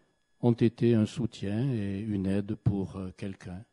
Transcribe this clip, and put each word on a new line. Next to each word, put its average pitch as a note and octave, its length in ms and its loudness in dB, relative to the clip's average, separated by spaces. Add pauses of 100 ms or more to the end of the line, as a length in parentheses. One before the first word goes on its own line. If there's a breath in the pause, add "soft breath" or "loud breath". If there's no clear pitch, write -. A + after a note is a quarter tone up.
(400)
ont A#2+ 140 4
été A#2 420 4
un G#2+ 100 6
soutien A2 680 -4
et G2+ 280 -4
une G#2 260 -2
aide G2+ 300 0
pour, G2 400 -2
euh, F#2 200 -8
quelqu'un F#2+ 580 -10